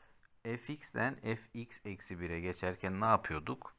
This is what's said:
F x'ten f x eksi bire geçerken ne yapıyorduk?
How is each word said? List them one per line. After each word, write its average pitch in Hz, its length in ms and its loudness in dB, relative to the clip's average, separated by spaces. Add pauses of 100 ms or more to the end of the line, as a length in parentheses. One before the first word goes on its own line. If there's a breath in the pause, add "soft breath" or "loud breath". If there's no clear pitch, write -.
(440 loud breath)
F 120 300 -4
x'ten 123 480 0
f 113 200 0 (120)
x 120 320 -8
eksi 95 340 -6
bire 85 220 0
geçerken 92 600 0
ne 113 40 4
yapıyorduk? 82 720 2